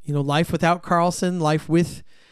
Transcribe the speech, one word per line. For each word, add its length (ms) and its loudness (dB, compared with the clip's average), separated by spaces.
you 80 -6
know, 80 0
life 320 0
without 300 2
Carlson, 580 0
life 280 0
with 340 0